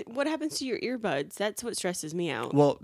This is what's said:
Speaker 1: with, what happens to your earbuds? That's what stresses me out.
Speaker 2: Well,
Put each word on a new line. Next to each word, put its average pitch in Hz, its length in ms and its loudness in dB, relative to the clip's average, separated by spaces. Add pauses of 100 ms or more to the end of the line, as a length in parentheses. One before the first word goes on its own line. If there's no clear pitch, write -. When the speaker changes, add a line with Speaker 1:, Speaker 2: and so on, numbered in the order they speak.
Speaker 1:
with, 233 80 -12
what 277 120 2
happens 302 320 -2
to 269 80 -4
your 247 140 -2
earbuds? 185 540 -2
That's 208 300 -2
what 233 120 -4
stresses 175 380 -2
me 170 160 0
out. 120 240 -2
Speaker 2:
Well, 143 300 8